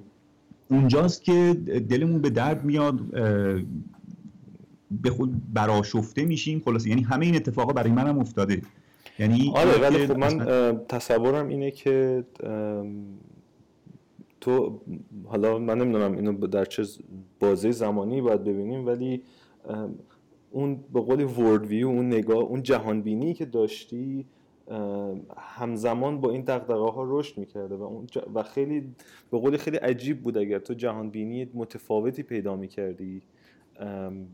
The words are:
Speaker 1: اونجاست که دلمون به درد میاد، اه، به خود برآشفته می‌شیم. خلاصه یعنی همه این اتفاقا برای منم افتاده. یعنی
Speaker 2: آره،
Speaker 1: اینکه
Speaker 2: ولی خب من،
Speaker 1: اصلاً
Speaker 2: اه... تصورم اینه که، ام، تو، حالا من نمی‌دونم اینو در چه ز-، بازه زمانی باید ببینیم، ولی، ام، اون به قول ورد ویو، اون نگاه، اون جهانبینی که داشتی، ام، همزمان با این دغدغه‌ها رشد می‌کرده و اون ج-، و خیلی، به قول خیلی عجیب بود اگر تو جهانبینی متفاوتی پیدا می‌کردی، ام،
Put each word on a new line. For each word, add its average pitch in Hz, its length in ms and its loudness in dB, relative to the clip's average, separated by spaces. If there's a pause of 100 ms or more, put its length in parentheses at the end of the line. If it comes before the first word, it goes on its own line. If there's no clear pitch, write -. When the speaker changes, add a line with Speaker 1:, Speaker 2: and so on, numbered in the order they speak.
(720)
Speaker 1:
اونجاست 135 540 4
که 175 300 6 (360)
دلمون 160 300 2
به 143 100 2
درد 139 340 0
میاد، 147 520 0
اه، 101 460 2 (1400)
به 123 80 2
خود 123 440 -2
برآشفته 107 720 0
می‌شیم. 156 400 -2
خلاصه 113 240 0
یعنی 120 140 4
همه 131 240 0
این 170 100 4
اتفاقا 131 360 0
برای 117 200 4
منم 139 260 4
افتاده. 101 440 0 (560)
یعنی 120 360 4
Speaker 2:
آره، 170 160 6
Speaker 1:
اینکه 113 100 8
Speaker 2:
ولی 143 260 4
خب 135 100 2
من، 143 240 2
Speaker 1:
اصلاً 123 280 4
Speaker 2:
اه... 113 200 0
تصورم 127 600 2
اینه 139 220 -2
که، 131 540 2 (180)
ام، 104 520 -4 (1500)
تو، 127 400 0 (440)
حالا 110 340 0
من 117 200 -2
نمی‌دونم 107 340 2
اینو 104 200 -2 (140)
در 95 180 0
چه - 180 -4
ز-، - 160 -8 (420)
بازه 101 300 2
زمانی 110 500 -2
باید 107 240 2
ببینیم، 107 420 -4
ولی، 127 360 -2 (460)
ام، 107 260 -8 (560)
اون 139 300 -4 (120)
به 123 80 0
قول 131 240 2
ورد 110 420 4
ویو، 113 220 0
اون 123 180 0
نگاه، 113 320 2
اون 123 240 -2
جهانبینی 110 720 0
که 165 100 -8
داشتی، 123 800 -4 (420)
ام، 101 520 -6 (160)
همزمان 120 840 -4
با 127 100 2
این 131 100 -2
دغدغه‌ها 120 640 -2 (120)
رشد 147 200 -8
می‌کرده 98 380 -10
و 98 60 -10
اون 107 240 -12
ج-، 123 280 -6
و 110 80 -2
خیلی، 139 380 -4 (500)
به 123 80 0
قول 139 180 2
خیلی 151 200 -4
عجیب 127 460 -2
بود 117 160 -2
اگر 101 200 0
تو 117 160 -8
جهانبینی 110 800 -6
متفاوتی 117 680 -4
پیدا 101 340 -4
می‌کردی، 95 640 -10 (580)
ام، 95 540 -10